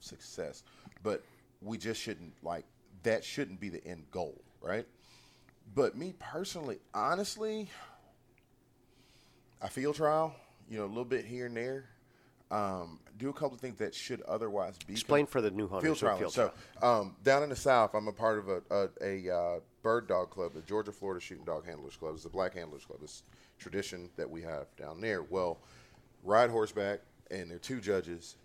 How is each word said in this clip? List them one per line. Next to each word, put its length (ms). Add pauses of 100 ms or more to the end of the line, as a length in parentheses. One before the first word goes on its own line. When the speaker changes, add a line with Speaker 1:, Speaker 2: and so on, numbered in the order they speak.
Speaker 1:
success, 600 (400)
but 200 (380)
we 160
just 240
shouldn't, 320 (100)
like, 220 (380)
that 200
shouldn't 380
be 80
the 180
end 240
goal, 240 (260)
right? 240 (880)
But 240
me 220
personally, 600 (140)
honestly, 760 (1900)
I 80
field 260
trial, 400 (340)
you 80
know, 80
a 20
little 180
bit 200
here 200
and 100
there, 300 (680)
um, 480 (180)
do 120
a 40
couple 220
of 40
things 180
that 160
should 300
otherwise 540 (100)
be 60
Speaker 2:
Explain 320
Speaker 1:
com-, 60
Speaker 2:
for 100
the 100
new 160
hunters 320
Speaker 1:
field 20
Speaker 2:
what 140
Speaker 1:
trialing. 40
Speaker 2:
field 140
Speaker 1:
So, 180 (280)
Speaker 2:
trial. 220
Speaker 1:
um, 220
down 200
in 60
the 60
South, 380
I'm 140
a 60
part 260
of 100
a, 200
a, 200 (400)
a, 60
uh, 240 (240)
bird 240
dog 220
club, 240
the 80
Georgia 300
Florida 280
Shooting 260
Dog 200
Handlers 300
Club. 200
It's 100
a 40
black 240
handlers 320
club. 180
It's 200 (340)
tradition 600
that 120
we 140
have 320
down 260
there. 220
Well, 340 (680)
ride 260
horseback, 520 (300)
and 180
there 80
are 20
two 220
judges, 640